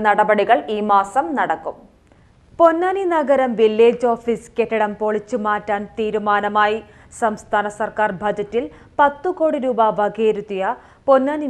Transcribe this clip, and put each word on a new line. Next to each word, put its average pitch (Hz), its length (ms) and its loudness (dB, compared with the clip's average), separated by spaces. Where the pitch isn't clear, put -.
നടപടികൾ 208 580 2
ഈ - 20 -4
മാസം 202 340 0
നടക്കും. 165 360 -4
പൊന്നാനി 349 440 2
നഗരം 277 560 0
വില്ലേജ് 226 540 4
ഓഫീസ് 233 460 -6
കെട്ടിടം 214 420 -2
പൊളിച്ചു 214 440 -4
മാറ്റാൻ 208 380 -4
തീരുമാനമായി. 208 800 0
സംസ്ഥാന 208 480 -2
സർക്കാർ 214 320 -2
ബജറ്റിൽ 208 440 -4
പത്ത് 285 300 2
കോടി 311 260 0
രൂപ 240 160 0
വകയിരുത്തിയ 208 760 -2
പൊന്നാനി 277 400 2